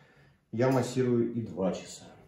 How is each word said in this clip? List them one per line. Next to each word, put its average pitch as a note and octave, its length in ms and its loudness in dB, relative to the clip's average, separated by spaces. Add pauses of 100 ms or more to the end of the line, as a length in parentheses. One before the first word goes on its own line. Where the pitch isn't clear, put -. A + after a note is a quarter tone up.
(520)
я B2 180 2
массирую B2 640 2
и A#2 80 -4
два F#2+ 300 -2
часа. - 320 -12 (240)